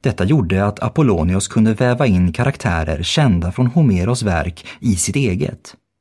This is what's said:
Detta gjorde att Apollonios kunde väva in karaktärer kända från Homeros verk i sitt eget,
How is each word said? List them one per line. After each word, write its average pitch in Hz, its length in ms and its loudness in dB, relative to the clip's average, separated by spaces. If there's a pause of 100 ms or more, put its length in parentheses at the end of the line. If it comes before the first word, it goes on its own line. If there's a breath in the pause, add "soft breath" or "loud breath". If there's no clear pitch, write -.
Detta 156 220 0
gjorde 98 420 2
att 104 160 -4
Apollonios 95 640 0
kunde 110 260 2
väva 123 320 0
in 90 260 2
karaktärer 82 680 -2
kända 92 500 0
från 123 140 0
Homeros 120 560 2
verk 85 440 -4 (140 loud breath)
i 107 160 0
sitt - 200 -4
eget, - 600 -4 (240)